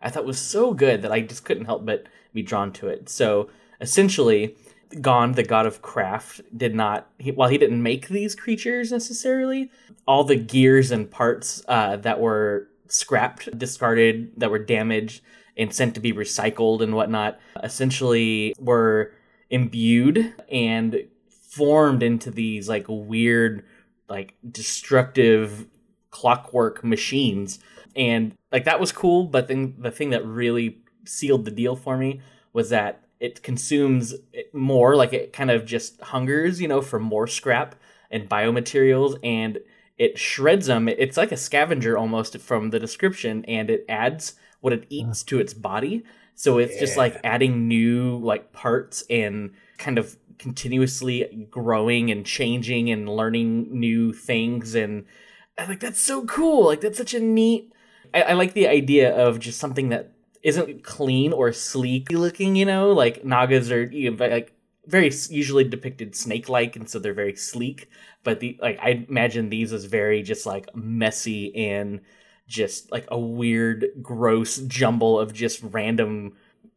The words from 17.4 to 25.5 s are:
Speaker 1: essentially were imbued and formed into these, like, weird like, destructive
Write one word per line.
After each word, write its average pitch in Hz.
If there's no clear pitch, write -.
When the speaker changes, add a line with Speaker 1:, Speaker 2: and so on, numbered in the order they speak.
Speaker 1:
essentially 117
were 113
imbued 123
and 113
formed 143
into 117
these, 107
like, 107
weird 110
like, -
destructive 113